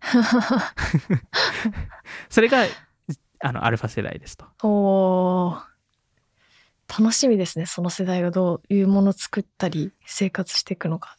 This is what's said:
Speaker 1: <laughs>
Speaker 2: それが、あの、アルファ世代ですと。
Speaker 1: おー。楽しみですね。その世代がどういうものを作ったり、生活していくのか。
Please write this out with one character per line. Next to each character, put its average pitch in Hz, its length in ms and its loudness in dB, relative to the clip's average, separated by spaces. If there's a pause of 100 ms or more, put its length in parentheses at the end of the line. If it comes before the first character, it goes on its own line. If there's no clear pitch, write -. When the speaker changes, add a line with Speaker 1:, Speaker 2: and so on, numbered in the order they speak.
Speaker 1:
<laughs> - 100 -8 (2250)
Speaker 2:
そ - 120 2
れ 226 80 6
が、 254 160 4 (760)
あ 127 120 -4
の、 120 120 -4
ア 113 60 2
ル 113 60 2
フ - 80 -6
ァ 113 40 -4
世 110 140 -6
代 82 160 -10
で - 80 -20
す - 100 -18
と。 - 100 -20 (160)
Speaker 1:
お 185 920 2
ー。 - 180 -20 (1120)
楽 220 260 2
し 277 140 2
み 226 120 4
で 185 80 0
す - 120 -6
ね。 165 80 -4
そ - 160 -6
の 175 80 -2
世 190 140 -4
代 180 180 0
が 175 80 0
ど 180 380 0
う 202 60 0
い 202 80 4
う 190 40 2
も 196 160 4
の 196 80 6
を - 20 2
作 - 280 -6
っ - 20 -4
た - 260 -6
り、 165 220 -4 (140)
生 - 260 -4
活 - 260 -6
し - 60 0
て - 120 -8
い - 20 -4
く - 120 -4
の 160 120 -2
か。 - 180 -18